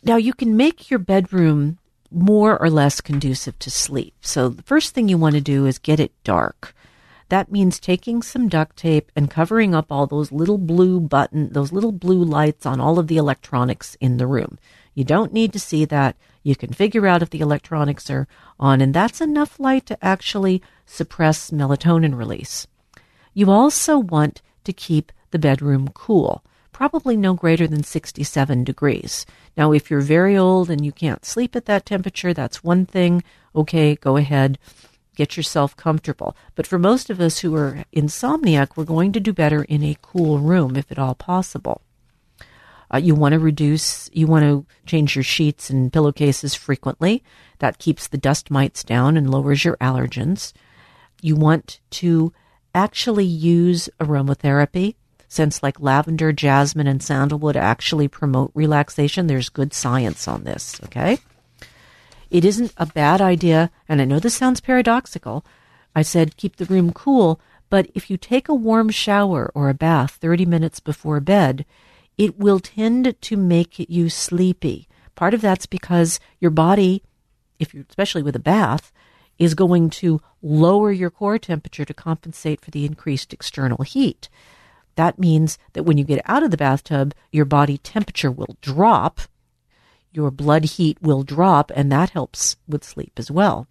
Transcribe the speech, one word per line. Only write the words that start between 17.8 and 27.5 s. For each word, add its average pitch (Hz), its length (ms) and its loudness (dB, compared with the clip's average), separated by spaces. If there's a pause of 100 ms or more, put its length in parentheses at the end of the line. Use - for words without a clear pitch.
are 135 160 -4 (320)
on, 135 220 4
and 135 120 2
that's 190 280 0
enough 294 400 -2
light 262 260 0
to - 180 -12
actually 190 580 -2 (220)
suppress - 680 -2
melatonin 147 680 2
release. - 480 -10 (680)
You 196 180 4
also 285 480 4
want 156 420 0 (220)
to 196 80 -8
keep - 400 -2 (180)
the 170 80 -2
bedroom 139 560 0
cool, 165 480 0 (300)
probably 269 440 -2
no 190 180 2
greater 165 340 2